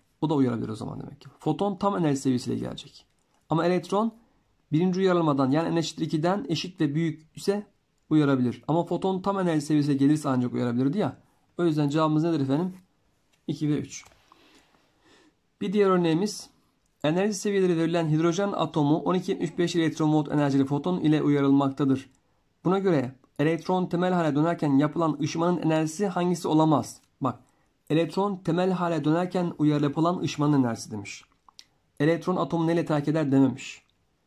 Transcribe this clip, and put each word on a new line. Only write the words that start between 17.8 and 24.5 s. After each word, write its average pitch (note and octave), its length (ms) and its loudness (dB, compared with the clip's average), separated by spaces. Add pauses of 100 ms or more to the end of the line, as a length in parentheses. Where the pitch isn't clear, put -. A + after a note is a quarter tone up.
hidrojen E3+ 440 2
atomu D3+ 460 0
on F3 160 0
iki F3+ 160 -2
yetmiş - 280 -4
beş F3 180 0
elektron D#3 360 0
volt D3+ 200 0
enerjili C#3+ 320 2
foton D3 360 -2
ile D3+ 220 2
uyarılmaktadır. C#3 880 2 (540)
Buna F#3 140 2
göre D3 360 0 (240)
elektron E3 480 0
temel F3+ 260 0
hale D#3+ 220 0
dönerken D#3 440 2